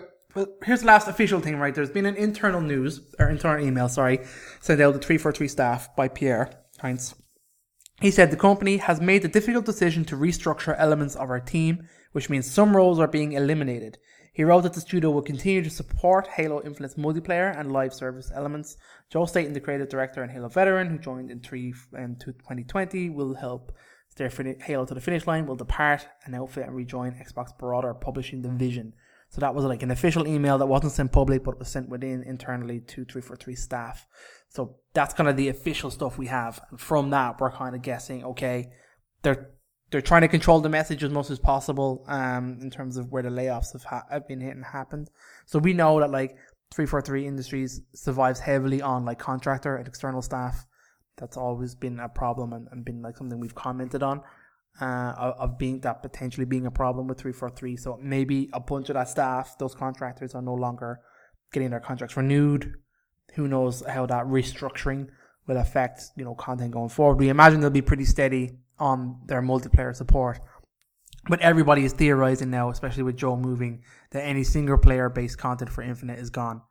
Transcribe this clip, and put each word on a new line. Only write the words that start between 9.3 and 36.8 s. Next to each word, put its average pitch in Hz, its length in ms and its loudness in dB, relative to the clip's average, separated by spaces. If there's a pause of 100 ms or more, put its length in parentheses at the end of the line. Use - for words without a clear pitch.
decision 170 400 0
to 147 120 -6
restructure 160 640 0
elements 151 380 2
of 135 140 -6
our 127 100 -4
team, 165 480 -2 (240)
which - 160 -6
means 131 200 -2
some 202 280 6
roles 180 240 8
are 156 80 4
being 151 240 -2
eliminated." 139 680 -2 (360)
He 156 100 0
wrote 175 180 8
that 175 120 -2
the 165 80 -10
studio 160 280 0
will 147 120 2
continue 175 400 -2
to 160 80 -6
support 185 580 2
Halo 156 340 -4
Infinite's 147 340 -12
multiplayer 165 640 0
and 143 140 -6
live 165 220 0
service 127 400 -10
elements. 147 420 -8 (340)
Joe 165 140 0
Staten, 165 300 -2
the 139 60 -6
creative 139 280 -6
director 131 340 -6
and 120 80 -8
Halo 123 180 -10
veteran 185 420 2
who 156 80 -4
joined 127 320 -12
in 120 100 -14
three, 123 320 -10 (240)
in 123 200 -10
two, 127 180 -14
twenty 123 300 -12
twenty, 190 440 -4
will 139 260 -6
help 123 380 -12 (380)
steer 131 200 -6
fini-, 131 300 -8
Halo 135 240 -4
to 127 100 -10
the 127 60 -10
finish 170 260 -2
line, 160 200 0
will 131 100 -6
depart 147 500 0 (200)
an 127 80 -10
outfit 131 320 -8
and 131 100 -12
rejoin 127 360 -8
Xbox 123 460 -14
broader 123 360 -2
publishing 131 480 -8
division. 123 500 -4 (380)
So - 120 -8
that 135 120 0
was, 139 120 0
like, 127 160 -2
an 127 80 -2
official 160 360 2
email 143 300 2
that 135 120 2
wasn't 139 240 2
sent 131 200 0
public, 135 320 4
but 131 140 -6
was 127 100 -12
sent 127 220 -8
within 127 320 -8
internally 123 580 -10
to 123 240 -14
three 123 160 -12
four 123 160 -16
three 127 200 -14
staff. 120 500 -10 (420)
So - 280 -10 (180)
that's 143 180 2
kind 156 160 2
of 139 80 4
the 135 120 0
official 143 420 -4
stuff 123 260 -6
we 131 120 -8
have. 120 300 -4 (120)
And 127 100 -18